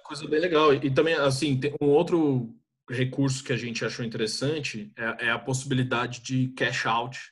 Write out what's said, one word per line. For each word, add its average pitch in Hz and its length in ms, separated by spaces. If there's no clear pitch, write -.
coisa 147 240
bem 151 120
legal. 156 340
E, 139 140
e 135 60
também, 160 220
assim, 139 440
tem 143 220
um 147 60
outro 147 680
recurso 131 560
que - 80
a 123 60
gente 117 260
achou 117 220
interessante 113 920
é, 117 300
é 117 60
a 117 80
possibilidade 127 840
de 131 280
cash 123 360
out 120 340